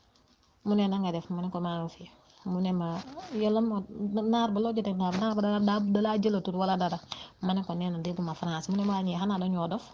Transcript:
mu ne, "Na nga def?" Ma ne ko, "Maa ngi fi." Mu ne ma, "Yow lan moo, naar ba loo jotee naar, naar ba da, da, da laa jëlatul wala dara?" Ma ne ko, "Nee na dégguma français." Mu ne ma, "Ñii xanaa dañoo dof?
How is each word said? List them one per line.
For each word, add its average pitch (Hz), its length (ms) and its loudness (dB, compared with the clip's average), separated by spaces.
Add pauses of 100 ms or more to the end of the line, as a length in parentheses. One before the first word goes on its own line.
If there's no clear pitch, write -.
(640)
mu 208 120 2
ne, 202 100 4
"Na 196 120 2
nga 185 140 0
def?" 165 180 -4
Ma 175 120 -4
ne 180 80 -2
ko, 180 100 -4
"Maa 170 220 -2
ngi 165 60 -4
fi." - 160 -16 (400)
Mu 180 160 -2
ne 185 120 2
ma, 175 160 0 (460)
"Yow 214 160 2
lan 220 160 4
moo, 208 160 -2 (400)
naar 226 300 2
ba 202 80 0
loo 226 120 0
jotee 208 220 -2
naar, 185 240 0
naar 220 160 0
ba 208 80 0
da, 208 160 2
da, 208 220 4
da 202 200 4
laa 214 160 2
jëlatul 196 380 2
wala 190 220 2
dara?" 175 220 0 (420)
Ma 185 140 0
ne 196 100 0
ko, 175 100 -6
"Nee 180 160 0
na 170 80 -2
dégguma 175 360 -2
français." 165 340 -4
Mu 185 80 0
ne 202 80 2
ma, 196 180 2
"Ñii 175 160 0
xanaa 196 200 0
dañoo 180 300 0
dof? 190 140 -4 (100)